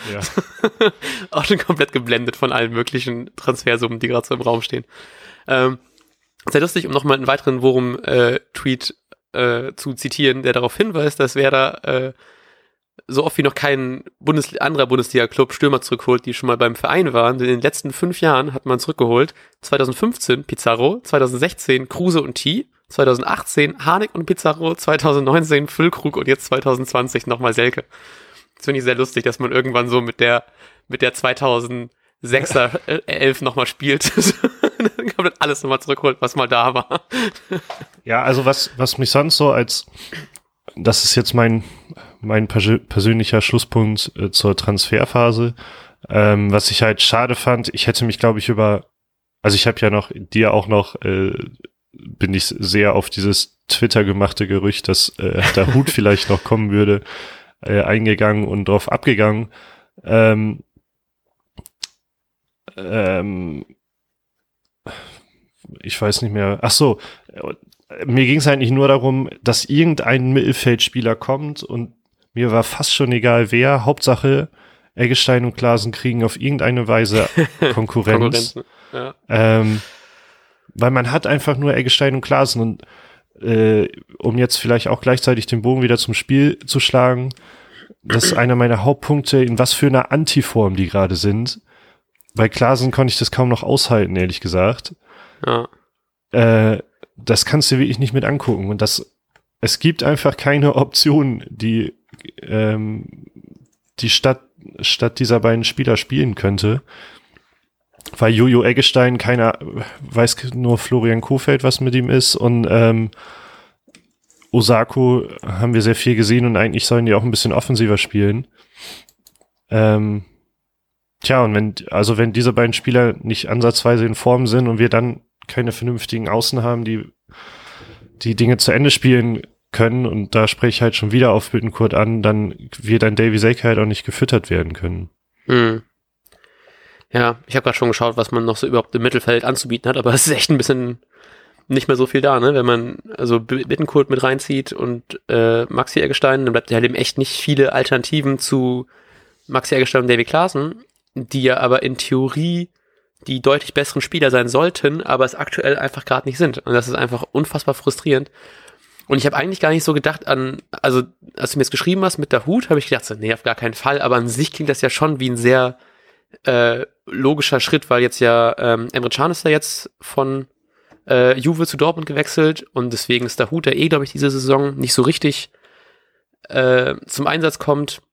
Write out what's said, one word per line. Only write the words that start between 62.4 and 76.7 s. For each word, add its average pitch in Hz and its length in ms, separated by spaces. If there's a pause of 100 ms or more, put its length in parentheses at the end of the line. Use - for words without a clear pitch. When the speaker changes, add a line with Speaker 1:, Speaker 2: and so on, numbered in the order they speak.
Speaker 1:
ähm, 92 920 (2250)
ich - 200
weiß 104 220
nicht 107 100
mehr. 101 300
Ach 117 80
so, 131 280 (1080)
mir 127 200
ging's 143 200
eigentlich 135 240
nur 139 180
darum, 135 400 (140)
dass - 220
irgendein 135 680
Mittelfeldspieler 120 840
kommt 147 480
und 120 320 (400)
mir 120 160
war 113 140
fast - 300
schon 123 180
egal, 117 400
wer. 127 320
Hauptsache, 139 640 (460)
Eggestein 123 500
und 120 120
Klaasen 117 360
kriegen 117 320
auf - 160
irgendeine 123 480